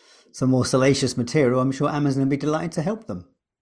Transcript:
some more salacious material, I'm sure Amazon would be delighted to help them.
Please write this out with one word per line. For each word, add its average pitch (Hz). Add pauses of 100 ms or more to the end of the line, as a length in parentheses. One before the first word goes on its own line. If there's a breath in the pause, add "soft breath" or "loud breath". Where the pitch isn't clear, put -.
(300 soft breath)
some 131
more 127
salacious 135
material, 127
I'm 131
sure 143
Amazon 143
would 135
be 139
delighted 156
to 165
help 220
them. 90 (320)